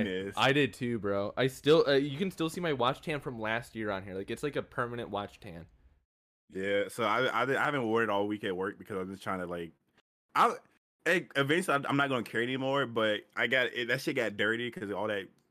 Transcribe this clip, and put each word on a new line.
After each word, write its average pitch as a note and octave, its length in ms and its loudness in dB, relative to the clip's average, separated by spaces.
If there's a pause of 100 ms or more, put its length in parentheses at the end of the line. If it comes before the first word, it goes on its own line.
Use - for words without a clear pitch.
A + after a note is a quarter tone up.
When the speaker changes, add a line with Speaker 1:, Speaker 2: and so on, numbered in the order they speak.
Speaker 1:
meanest. F#2+ 340 -4
Speaker 2:
I B2+ 140 6
did C#3 200 2
too, A#2+ 260 -2
bro. G2+ 380 0
I B2+ 120 2
still, D3 380 6
uh, C#3+ 60 4
you C#3 240 2
can F#3+ 140 -2
still E3 180 -2
see F3+ 140 -6
my E3 100 0
watch C3 300 0
tan D3+ 180 -4
from B2+ 180 -10
last A2+ 380 -4
year G#2+ 140 -2
on F#2+ 120 -2
here. G2 120 -10
Like, G2 160 -6
it's A#2 120 -4
like D3 140 -4
a B2 60 0
permanent A#2+ 480 -6
watch G2+ 300 -6
tan. E2+ 260 -14 (840)
Speaker 1:
Yeah, G2+ 380 0
so A2+ 160 -2
I, A2+ 220 2
I, A2+ 160 0
I B2 220 2
haven't C#3+ 200 0
worn A2+ 200 2
it G#2+ 60 0
all G2+ 160 2
week G#2 180 -4
at F#2+ 120 -2
work F#2+ 220 -4
because G2 180 -10
I'm F#2 140 -4
just F#2+ 120 -12
trying F#2+ 180 -4
to, F2+ 60 -4
like, F2 260 -8 (640)
I, G#3 200 4 (500)
hey, E3+ 320 2
eventually D3 380 2
I'm, C#3 120 0
I'm C3+ 120 2
not C#3 100 2
gonna B2 140 0
care A2+ 200 -2
anymore. C3 440 0
But A2 340 0 (160)
I A#2 100 2
got B2 280 2
it, A#2+ 140 -2
that C3 120 0
shit C#3 160 -4
got G#2+ 220 0
dirty A2+ 320 0
'cause A#2 180 -10
of G2+ 80 -4
all G#2+ 120 -2
that G2+ 200 -4 (220)